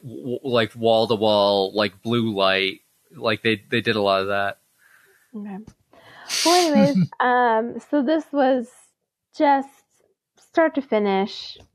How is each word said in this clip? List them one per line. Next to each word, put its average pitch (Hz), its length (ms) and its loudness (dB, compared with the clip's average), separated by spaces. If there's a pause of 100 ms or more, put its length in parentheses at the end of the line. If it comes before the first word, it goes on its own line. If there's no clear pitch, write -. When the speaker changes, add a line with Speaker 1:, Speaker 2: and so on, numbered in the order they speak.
Speaker 1:
w-, 123 400 -10
like, 120 320 -2
wall-to-wall, 107 1000 2
like, 104 280 -2
blue 113 320 -2
light. 95 460 0 (340)
Like, 117 280 -4
they, 110 280 -2
they 117 100 0
did 110 160 -2
a 104 60 -2
lot 98 200 2
of 98 40 -4
that. 101 320 -4 (760)
Speaker 2:
Okay. 202 220 -14 (880)
Well, 339 300 2
anyways, 202 220 4 (180)
Speaker 1:
<laughs> - 60 -10
Speaker 2:
um, 240 580 0 (120)
so 294 120 0
this 311 300 -2
was 262 360 0 (720)
just 277 300 2 (680)
start 320 380 0
to 277 80 -4
finish, 208 760 -2 (180)